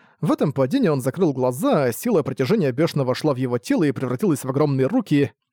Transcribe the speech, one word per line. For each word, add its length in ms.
В 100
этом 220
падении 360
он 120
закрыл 320
глаза, 520
а 80
сила 300
притяжения 500
бешено 320
вошла 300
в 40
его 200
тело 260
и 80
превратилась 520
в 60
огромные 360
руки, 460